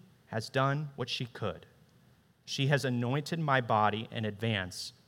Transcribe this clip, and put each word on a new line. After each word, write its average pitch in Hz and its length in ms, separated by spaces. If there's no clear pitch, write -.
has 110 220
done 139 460
what 123 140
she - 160
could. 87 400
She 135 220
has 135 180
anointed 127 540
my 143 200
body 107 520
in 113 120
advance 101 720